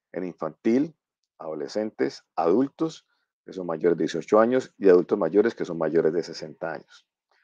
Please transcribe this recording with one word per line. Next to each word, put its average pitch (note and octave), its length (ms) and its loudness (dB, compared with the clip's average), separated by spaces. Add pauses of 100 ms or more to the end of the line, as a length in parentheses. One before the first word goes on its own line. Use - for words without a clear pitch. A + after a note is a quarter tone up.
(120)
en F2+ 120 -8
infantil, A2+ 720 -2 (420)
adolescentes, G2+ 880 -6 (100)
adultos, C3+ 720 -2 (380)
que - 80 -18
son F#2 140 -10
mayores E2 320 0
de D#2+ 60 0
dieciocho E2 360 2
años, A#2+ 380 0
y G2 100 4
adultos F2+ 300 6
mayores, G2+ 360 2
que E2+ 120 -8
son E2+ 120 -8
mayores D#2+ 340 0
de E2+ 100 -2
sesenta D#2+ 500 -10
años, - 340 -18 (380)